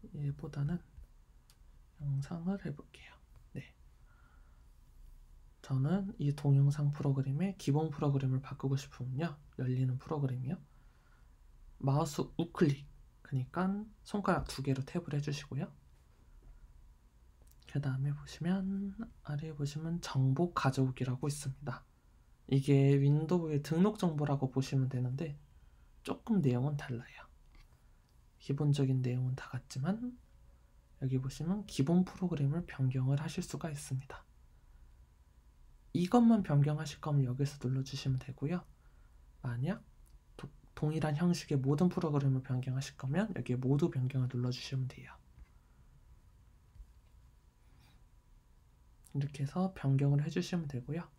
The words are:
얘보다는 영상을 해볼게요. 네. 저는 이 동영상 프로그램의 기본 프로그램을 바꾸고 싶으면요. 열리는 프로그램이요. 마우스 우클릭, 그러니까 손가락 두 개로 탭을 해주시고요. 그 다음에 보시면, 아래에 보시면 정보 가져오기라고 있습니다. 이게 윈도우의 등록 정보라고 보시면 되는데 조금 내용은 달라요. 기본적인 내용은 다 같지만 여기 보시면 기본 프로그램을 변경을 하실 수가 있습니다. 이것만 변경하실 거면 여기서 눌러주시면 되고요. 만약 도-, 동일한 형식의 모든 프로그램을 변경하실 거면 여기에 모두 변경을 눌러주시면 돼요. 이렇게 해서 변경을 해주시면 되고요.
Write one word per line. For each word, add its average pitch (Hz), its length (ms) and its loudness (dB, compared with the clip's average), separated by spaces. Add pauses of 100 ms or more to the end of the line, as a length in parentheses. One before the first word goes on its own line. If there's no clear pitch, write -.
(140)
얘보다는 147 640 -4 (1200)
영상을 165 640 -4
해볼게요. - 480 -10 (400)
네. - 220 -12 (1900)
저는 170 580 0
이 143 160 0
동영상 143 580 4
프로그램의 143 680 0
기본 156 320 2
프로그램을 135 500 2
바꾸고 135 360 -4
싶으면요. 135 600 -6 (220)
열리는 127 400 0
프로그램이요. 135 580 -4 (1200)
마우스 147 460 0 (160)
우클릭, 170 480 2 (340)
그러니까 185 640 -2 (180)
손가락 185 460 0
두 - 140 -8
개로 135 200 0
탭을 170 300 -6
해주시고요. 143 580 -4 (2000)
그 143 120 -2
다음에 139 320 -2
보시면, 190 840 -4 (280)
아래에 151 280 -6
보시면 151 480 -4
정보 131 540 2
가져오기라고 131 760 0
있습니다. 135 560 -8 (640)
이게 139 520 6
윈도우의 151 640 4
등록 180 360 4
정보라고 147 520 0
보시면 135 380 0
되는데 131 500 -4 (640)
조금 - 380 0
내용은 139 380 2
달라요. - 500 -10 (1120)
기본적인 143 640 2
내용은 127 320 0
다 - 140 -12
같지만 208 680 -4 (840)
여기 131 160 0
보시면 165 480 -4
기본 170 380 4
프로그램을 165 600 -2
변경을 131 540 0
하실 170 220 -6
수가 156 280 -6
있습니다. - 540 -8 (1700)
이것만 226 500 6
변경하실 151 580 2
거면 147 240 2
여기서 131 420 -2
눌러주시면 131 540 -2
되고요. 147 440 -6 (760)
만약 135 420 -4 (520)
도-, - 120 -12 (260)
동일한 156 420 0
형식의 170 420 2
모든 147 300 4
프로그램을 143 540 2
변경하실 127 540 -4
거면 160 400 0
여기에 123 200 -2
모두 139 340 4
변경을 127 420 0
눌러주시면 123 560 -2
돼요. 127 240 -14 (4000)
이렇게 143 280 -4
해서 180 320 -2
변경을 143 500 2
해주시면 170 440 -2
되고요. 143 400 -6 (100)